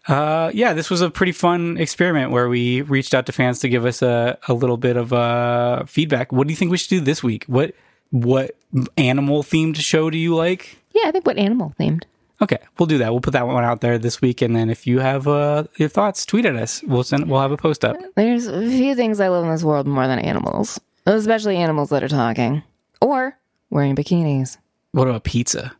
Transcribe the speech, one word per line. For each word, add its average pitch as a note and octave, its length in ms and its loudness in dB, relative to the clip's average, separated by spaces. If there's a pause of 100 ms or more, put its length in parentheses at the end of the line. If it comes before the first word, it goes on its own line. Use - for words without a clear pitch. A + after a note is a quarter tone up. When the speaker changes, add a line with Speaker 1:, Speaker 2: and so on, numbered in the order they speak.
Speaker 1:
Uh, D#3 440 0
yeah, A3+ 200 2
this D#3 160 -4
was F3+ 100 0
a F3 100 2
pretty F#3 220 0
fun E3+ 460 0
experiment D#3+ 540 0
where B2 180 2
we B2 320 0
reached C#3 320 0
out B2+ 140 2
to B2 40 -8
fans B2 280 0
to C3 100 -2
give A#2+ 160 2
us B2 160 -2
a, A#2+ 360 2 (120)
a B2+ 40 2
little B2 220 2
bit A#2+ 220 0
of, A#2+ 160 -2
uh, A#2+ 720 0
feedback. C#3+ 480 -2
What C3+ 140 2
do D#3 40 -2
you D#3+ 60 -4
think F3 140 0
we F#3 60 0
should - 120 -6
do F#3 100 2
this C#3 240 0
week? A2+ 220 -2
What, C3+ 280 0 (360)
what C3 480 0 (400)
animal-themed D3 800 0
show D#3+ 320 0
do D#3+ 80 -4
you E3 180 0
like? F3 420 -2 (160)
Speaker 2:
Yeah, A4 120 2
I D#4 60 0
think F#4 140 -2
what A#3+ 120 2
animal-themed. F#3 680 -2 (380)
Speaker 1:
Okay, - 160 0 (200)
we'll E3+ 100 2
do D#3 120 2
that. A2+ 120 0
We'll B2 100 0
put B2+ 120 -2
that B2 140 0
one B2 160 0
out A#2 180 0
there A#2+ 160 2
this A2+ 240 -4
week, B2 200 0
and A#2 140 2
then A2+ 140 2
if - 180 -6
you B2 120 2
have, C3+ 280 0
uh, D3 380 2 (120)
your D3+ 120 0
thoughts, G3+ 360 -2
tweet A#3 200 0
at D3 100 0
us. A2+ 280 -6
We'll B2+ 200 0
send, C#3+ 260 -2
we'll C3+ 120 2
have C3+ 100 0
a D3 60 -4
post - 280 -2
up. D4+ 120 -2 (180)
Speaker 2:
There's A#3+ 320 0
a F3+ 140 -4
few B3+ 340 2
things A3 240 0
I F#3+ 80 2
love F3+ 160 2
in E3 80 0
this D#3+ 120 -2
world D3 240 2
more C3+ 200 0
than C3 120 0
animals, - 600 -4 (260)
especially G#3+ 520 0
animals D#3 320 0
that C#3+ 140 0
are C3+ 40 -4
talking B2+ 560 0 (360)
or C4 380 0 (320)
wearing C#3 260 0
bikinis. D3 600 0 (340)
Speaker 1:
What C3 160 2
about A#2+ 160 -2
pizza? - 560 -4